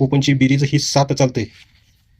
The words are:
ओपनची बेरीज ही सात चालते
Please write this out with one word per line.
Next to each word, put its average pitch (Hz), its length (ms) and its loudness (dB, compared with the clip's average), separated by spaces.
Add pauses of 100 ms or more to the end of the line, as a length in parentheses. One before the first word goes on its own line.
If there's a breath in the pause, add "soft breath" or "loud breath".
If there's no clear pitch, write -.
ओपनची 139 340 0
बेरीज 135 300 2
ही 139 160 -2
सात 139 320 -2
चालते 127 320 0 (760)